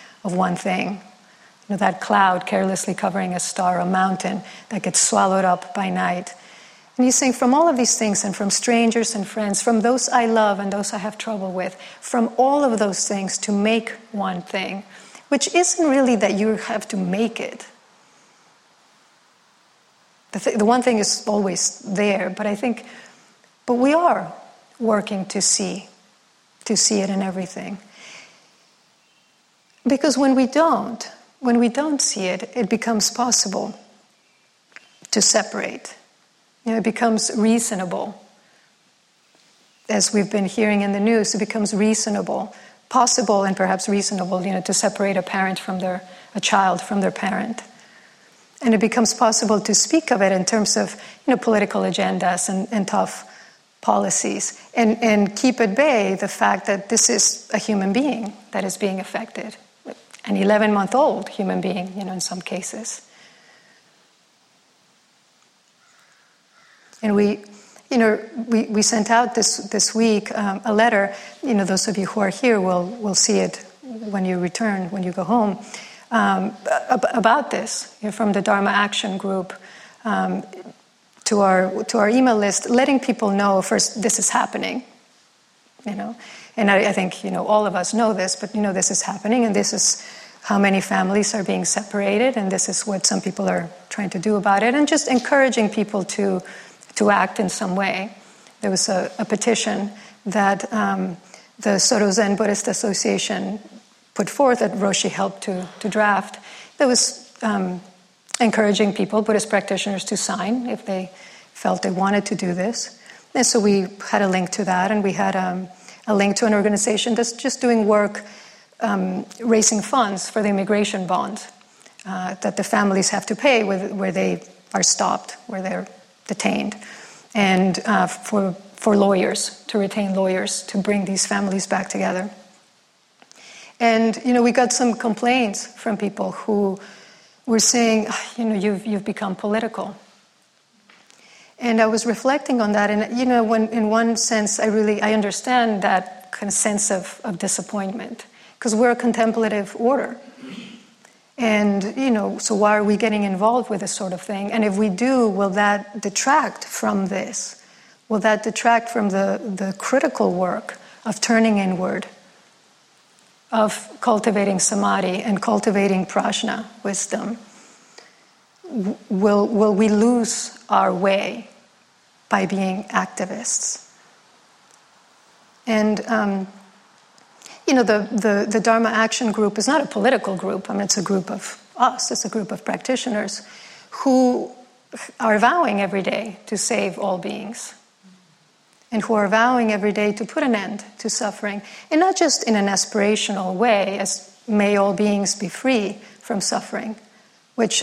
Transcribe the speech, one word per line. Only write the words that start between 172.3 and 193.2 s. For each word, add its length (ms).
being 380
activists? 1080
And, 400
um, 400
you 60
know, 100
the, 280
the, 400
the 100
Dharma 300
Action 420
Group 240
is 100
not 140
a 60
political 500
group. 320
I 60
mean, 80
it's 160
a 40
group 280
of 320
us. 340
It's 160
a 20
group 240
of 120
practitioners 760
who 640
are 200
vowing 420
every 220
day 340
to 120
save 400
all 180
beings 580
and 100
who 120
are 140
vowing 440
every 200
day 200
to 120
put 180
an 120
end 300
to 120
suffering, 520
and 80
not 180
just 280
in 100
an 120
aspirational 880